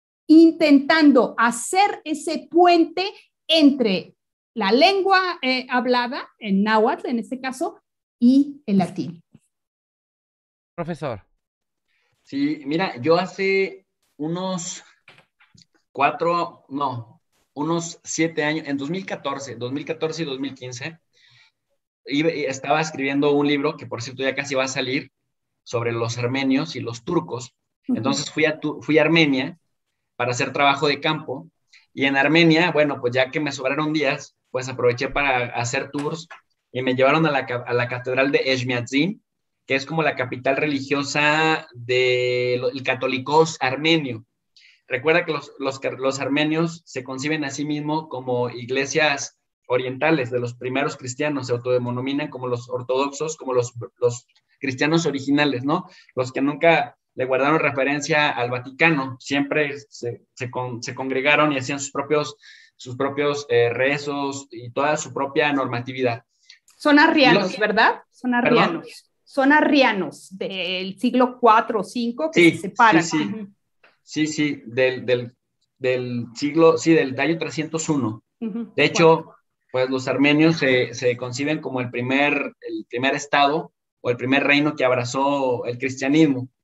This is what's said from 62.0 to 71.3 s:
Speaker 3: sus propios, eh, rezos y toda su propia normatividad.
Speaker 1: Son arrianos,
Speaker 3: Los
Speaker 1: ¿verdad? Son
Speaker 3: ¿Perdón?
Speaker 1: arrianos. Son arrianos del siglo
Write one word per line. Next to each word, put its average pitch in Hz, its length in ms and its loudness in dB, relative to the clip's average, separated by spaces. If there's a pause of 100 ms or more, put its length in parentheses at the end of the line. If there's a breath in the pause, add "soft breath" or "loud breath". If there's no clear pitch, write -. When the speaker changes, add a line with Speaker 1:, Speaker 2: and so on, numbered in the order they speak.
Speaker 3:
sus 123 200 -14
propios, 143 540 -2
eh, 120 220 4
rezos 139 800 -4
y 120 200 -16
toda 147 260 0
su - 160 -10
propia 147 400 -2
normatividad. 123 720 -4 (520 soft breath)
Speaker 1:
Son 294 220 4
arrianos, 262 520 4
Speaker 3:
Los - 80 -8
Speaker 1:
¿verdad? 214 520 2
Son - 200 -8
Speaker 3:
¿Perdón? 240 280 2
Speaker 1:
arrianos. - 460 -2 (180)
Son 277 300 0
arrianos 247 840 2
del 190 600 -6
siglo 254 400 0